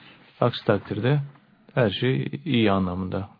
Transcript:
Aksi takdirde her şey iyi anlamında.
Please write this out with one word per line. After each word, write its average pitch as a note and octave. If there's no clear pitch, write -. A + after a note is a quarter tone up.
Aksi A#2+
takdirde G#2+
her A#2+
şey C3
iyi A#2
anlamında. F#2+